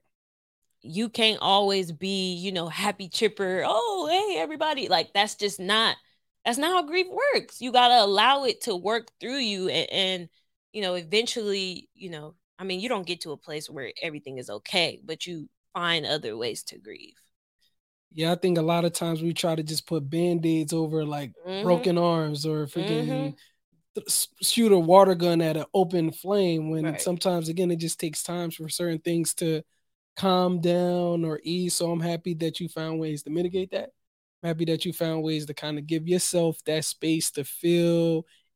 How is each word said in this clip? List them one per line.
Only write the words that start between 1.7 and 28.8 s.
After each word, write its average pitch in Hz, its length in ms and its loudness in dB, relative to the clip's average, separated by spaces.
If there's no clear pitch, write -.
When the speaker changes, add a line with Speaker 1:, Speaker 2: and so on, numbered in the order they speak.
Speaker 1:
be, 185 420 -4
you 180 180 -6
know, 170 160 -4
happy, 196 400 -4
chipper. 190 580 0
"Oh, 415 440 0
hey, 370 280 0
everybody." 311 500 -2
Like, 165 240 0
that's 208 220 0
just 202 260 -4
not, 208 360 2
that's 233 140 -2
not 311 140 0
how 359 140 2
grief 359 200 0
works. - 260 -4
You 254 120 -4
gotta 247 320 8
allow 226 400 4
it 240 180 -2
to 208 140 -2
work 226 320 -2
through 247 180 -6
you. 202 300 -2
And, 147 220 0
and, 185 380 -2
you 214 100 -6
know, 185 120 -2
eventually, 196 1000 -2
you 185 160 -14
know, 156 240 -14
I 220 60 -12
mean, 185 160 -4
you 226 80 -6
don't 202 180 -4
get 175 160 -6
to 160 100 -10
a 139 40 -8
place 156 340 -12
where 135 220 -10
everything 147 360 -10
is 127 120 -12
okay, 147 540 -2
but - 220 -10
you 170 220 -10
find 170 340 -2
other 120 300 -4
ways 113 280 -6
to - 140 -16
grieve. - 360 -20
Speaker 2:
Yeah, 165 200 0
I 175 40 4
think 175 220 2
a 160 40 2
lot 170 220 2
of 170 80 2
times 165 300 -2
we 170 120 0
try 160 220 0
to 160 80 -2
just 151 240 -6
put 151 200 -2
Band-Aids 165 640 2
over, 160 320 -2
like, 147 280 -6
Speaker 1:
Mm-hmm. 190 160 -6
Speaker 2:
broken 175 340 4
arms 160 480 0
or 156 200 -2
freaking 220 420 -2
Speaker 1:
Mm-hmm. 262 260 -4
Speaker 2:
th-, 214 100 -8
s-, - 220 -2
shoot 226 300 4
a 190 60 10
water 185 380 8
gun 170 240 2
at 160 160 0
an - 80 -4
open 175 380 2
flame, 175 580 0
when 160 140 -2
Speaker 1:
Right. 156 160 -4
Speaker 2:
sometimes, 175 480 0
again, 175 240 0
it 170 80 0
just 165 200 -4
takes 156 220 -6
time 175 300 -6
for 160 160 -10
certain 165 320 -2